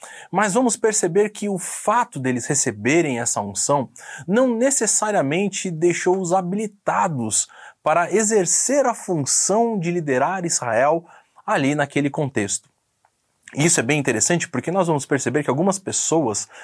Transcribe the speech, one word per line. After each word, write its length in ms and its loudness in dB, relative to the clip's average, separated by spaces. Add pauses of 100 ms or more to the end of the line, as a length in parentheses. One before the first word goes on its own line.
(300)
mas 240 2
vamos 220 2
perceber 540 2
que 180 -6
o 100 -2
fato 600 -2
deles 280 -2
receberem 760 0
essa 200 -2
unção 500 -2 (360)
não 220 4
necessariamente 1200 0
deixou-os 640 0
habilitados 1160 -2 (340)
para 300 2
exercer 720 2
a 80 2
função 880 0
de 140 -2
liderar 520 0
Israel 600 2 (420)
ali 260 2
naquele 380 0
contexto. 580 -4 (840)
Isso 240 2
é 40 0
bem 160 0
interessante 500 0
porque 240 -4
nós 160 2
vamos 180 0
perceber 380 0
que 40 -6
algumas 300 0
pessoas, 680 -2 (160)